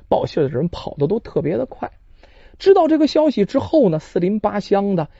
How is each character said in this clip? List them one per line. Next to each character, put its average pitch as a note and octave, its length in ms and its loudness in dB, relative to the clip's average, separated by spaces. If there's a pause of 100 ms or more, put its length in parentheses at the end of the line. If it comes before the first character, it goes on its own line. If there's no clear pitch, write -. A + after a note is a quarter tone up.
报 - 180 0
喜 - 140 -4
的 C3+ 80 0
人 D#3 220 -4
跑 - 260 -12
得 C#3 100 -2
都 G#3 140 -2
特 - 200 -8
别 D#3 160 -4
的 B3 100 -4
快。 - 220 -12 (680)
知 F#4+ 160 6
道 E4+ 140 4
这 D#4 100 2
个 D4+ 80 2
消 D#4 240 2
息 G3+ 140 0
之 C4+ 160 -2
后 C#4 280 2
呢， D#3 120 -2
四 - 180 -6
邻 G3 220 -2
八 G#3 180 -2
乡 G3 380 0
的 D#3+ 120 -2 (120)